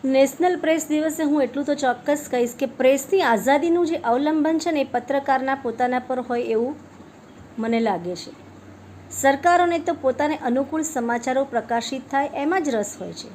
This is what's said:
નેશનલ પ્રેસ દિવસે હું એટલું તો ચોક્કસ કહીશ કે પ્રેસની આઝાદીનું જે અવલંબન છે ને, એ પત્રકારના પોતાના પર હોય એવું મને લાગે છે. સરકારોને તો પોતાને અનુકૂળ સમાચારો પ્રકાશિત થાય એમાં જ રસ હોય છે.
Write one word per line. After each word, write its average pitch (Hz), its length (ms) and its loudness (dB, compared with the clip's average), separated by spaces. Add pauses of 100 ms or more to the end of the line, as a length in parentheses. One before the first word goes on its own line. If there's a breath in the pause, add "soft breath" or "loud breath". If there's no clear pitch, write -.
નેશનલ 269 520 4
પ્રેસ 320 320 2
દિવસે 302 360 0
હું 294 180 2
એટલું 269 220 -2
તો 294 100 0
ચોક્કસ 277 460 0 (100)
કહીશ 247 240 0
કે 269 120 -2
પ્રેસની 269 560 2
આઝાદીનું 294 640 4
જે 320 100 -2
અવલંબન 302 680 2
છે 339 100 -2
ને, 294 80 0
એ 269 120 -2
પત્રકારના 269 720 0
પોતાના 247 360 -2
પર 254 220 -4
હોય 240 240 -2
એવું 233 300 0 (840)
મને 226 220 0
લાગે 180 340 -2
છે. - 180 -14 (760)
સરકારોને 339 680 2
તો 339 160 -2
પોતાને 269 480 0
અનુકૂળ 269 400 0
સમાચારો 254 600 -2
પ્રકાશિત 240 680 -4
થાય 285 240 0
એમાં 330 280 -2
જ 294 120 -2
રસ 208 240 -2
હોય 175 140 -10
છે. - 220 -14